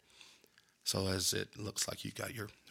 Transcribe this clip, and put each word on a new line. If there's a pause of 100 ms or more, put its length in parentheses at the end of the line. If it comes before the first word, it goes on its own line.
(840)
So
as
it
looks
like
you
got
your (220)